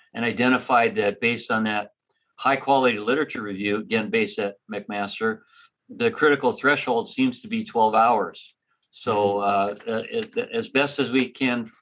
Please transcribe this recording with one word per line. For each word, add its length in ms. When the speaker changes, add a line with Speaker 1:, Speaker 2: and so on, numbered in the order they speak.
Speaker 1:
and 100
identified 720
that 240
based 300
on 140
that 260
high 200
quality 420
literature 440
review, 340
again, 340
based 280
at 180
McMaster, 680
the 160
critical 400
threshold 600
seems 320
to 60
be 140
twelve 320
hours. 600
So, 460
Speaker 2:
Mm-hmm. 540
Speaker 1:
uh, 80
uh, 120
it, 260
as 180
best 280
as 120
we 180
can 420